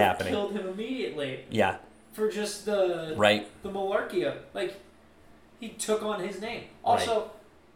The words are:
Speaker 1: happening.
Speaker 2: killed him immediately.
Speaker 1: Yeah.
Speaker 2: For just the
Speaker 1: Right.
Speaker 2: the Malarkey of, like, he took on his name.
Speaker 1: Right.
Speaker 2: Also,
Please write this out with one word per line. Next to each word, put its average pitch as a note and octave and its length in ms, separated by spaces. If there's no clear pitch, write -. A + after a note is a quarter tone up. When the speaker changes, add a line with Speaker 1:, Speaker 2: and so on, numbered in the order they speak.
Speaker 1:
happening. - 260
Speaker 2:
killed G3+ 200
him F#3+ 140
immediately. F#3 840
Speaker 1:
Yeah. F#3 260
Speaker 2:
For G#3+ 180
just G#3 360
the F3 500
Speaker 1:
Right. G#2 300
Speaker 2:
the G3 80
Malarkey G3 560
of, C3 80
like, - 200
he A3+ 100
took G#3+ 320
on G#3 180
his F#3+ 200
name. A#3 240
Speaker 1:
Right. - 160
Speaker 2:
Also, A3 300